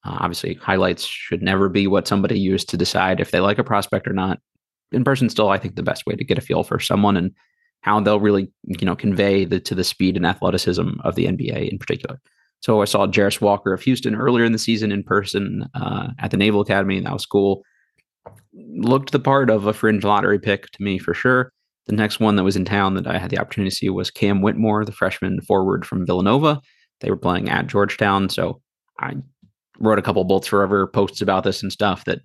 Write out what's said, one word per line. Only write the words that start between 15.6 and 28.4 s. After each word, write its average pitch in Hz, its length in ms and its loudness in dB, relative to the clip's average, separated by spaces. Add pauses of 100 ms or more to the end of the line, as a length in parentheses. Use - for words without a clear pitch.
uh, - 320 -4 (100)
at - 140 -4
the 95 60 0
Naval 104 240 4
Academy, 98 360 0
and 92 80 -4
that 90 80 -4
was 101 140 -6
cool. 98 340 2 (880)
Looked 123 600 -2
the 147 80 2
part 135 320 2
of 104 160 2
a 107 60 0
fringe 107 300 0
lottery 101 360 2
pick 98 320 -2
to - 100 -12
me 98 160 -2
for 87 160 -4
sure. 127 400 0 (320)
The 107 80 -4
next 107 260 2
one 107 160 4
that 95 80 2
was 98 120 2
in 92 100 0
town 98 300 0
that 95 100 -4
I 90 140 -4
had 90 100 -8
the 95 80 -4
opportunity 95 320 -4
to 92 60 -8
see 101 140 -2
was 92 200 -4
Cam 101 320 0
Whitmore, 107 440 0
the 107 60 -10
freshman 92 500 -4
forward 95 440 0
from 90 220 -4
Villanova. 127 520 2 (420)
They - 100 -2
were 98 40 0
playing 90 320 -2
at - 200 0
Georgetown. 98 600 0
So - 320 -4 (400)